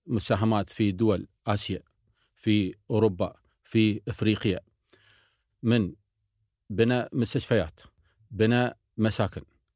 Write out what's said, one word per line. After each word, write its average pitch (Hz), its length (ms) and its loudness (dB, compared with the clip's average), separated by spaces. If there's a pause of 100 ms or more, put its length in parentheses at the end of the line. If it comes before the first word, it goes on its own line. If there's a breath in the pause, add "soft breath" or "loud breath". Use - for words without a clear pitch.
مساهمات 110 600 0
في 104 220 0
دول 95 360 0 (200)
آسيا، 104 340 -4 (540)
في 104 400 0 (160)
أوروبا، 101 420 0 (300)
في 110 440 0
إفريقيا، 107 520 -2 (1040 soft breath)
من 110 300 2 (760)
بناء 117 440 0
مستشفيات، 117 680 -2 (520)
بناء 120 460 0 (200)
مساكن، 107 440 -2 (340)